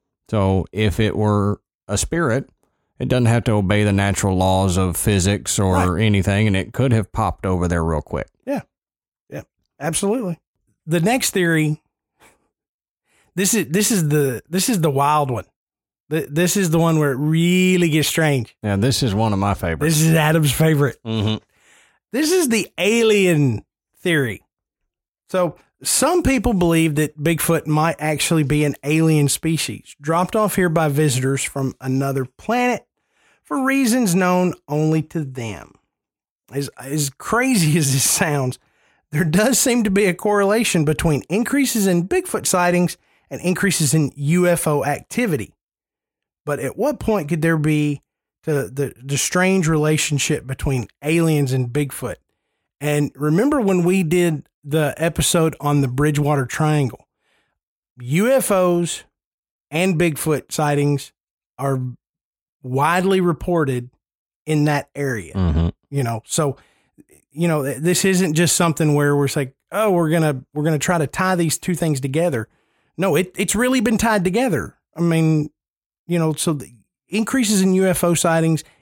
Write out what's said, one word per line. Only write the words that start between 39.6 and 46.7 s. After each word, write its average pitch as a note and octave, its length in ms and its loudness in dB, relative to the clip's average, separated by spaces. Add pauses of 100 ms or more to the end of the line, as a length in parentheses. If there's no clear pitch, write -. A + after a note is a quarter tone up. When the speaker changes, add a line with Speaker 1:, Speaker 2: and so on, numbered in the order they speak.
Speaker 2:
to G#3+ 80 0
be G3+ 160 2
a F3+ 80 2
correlation G3+ 720 0
between D3+ 440 0
increases A3+ 600 0
in F3 180 2
Bigfoot F4+ 400 -4
sightings F3 500 0 (340)
and C3+ 100 -10
increases F3 540 0
in D#3 200 0
U E3 320 2
F F3 220 0
O D3 160 0
activity. D3 680 -4 (920)
But C#3+ 140 -4
at - 160 -8